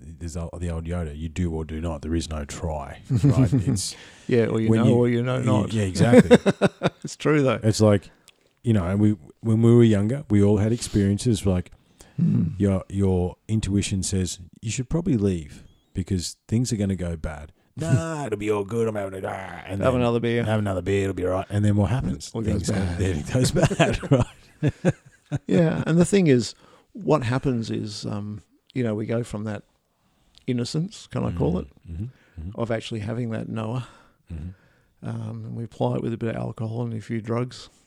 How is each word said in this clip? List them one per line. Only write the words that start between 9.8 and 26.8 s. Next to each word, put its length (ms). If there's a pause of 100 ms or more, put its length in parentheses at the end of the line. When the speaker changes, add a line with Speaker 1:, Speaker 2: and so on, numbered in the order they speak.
Speaker 1:
younger, 460
we 120
all 160
had 140
experiences 720
like 240 (500)
Speaker 2:
Mm. 380
Speaker 1:
your, 300
your 480 (100)
intuition 560
says, 380 (200)
"You 120
should 180
probably 260
leave 460 (320)
because 420 (120)
things 240
are 40
gonna 200
go 180
bad." 380 (120)
Speaker 2:
<laughs> 120
Speaker 1:
"Nah, 500
it'll 140
be 100
all 140
good. 240
I'm 80
having 280
a," 40
and 520
Speaker 2:
Have 120
Speaker 1:
then 80
Speaker 2:
another 180
beer. 240
Speaker 1:
"Have 160
another 240
beer. 220
It'll 100
be 100
all 60
right." 180
And 160
then 120
what 140
happens? 440
Speaker 2:
It 0
goes 100
Speaker 1:
Things 260
go, 40
Speaker 2:
bad. 240
Speaker 1:
then 200
it 140
goes 180
<laughs> 20
bad, 580
right? 840 (520)
Speaker 2:
Yeah, 400
and 100
the 80
thing 220
is, 300 (360)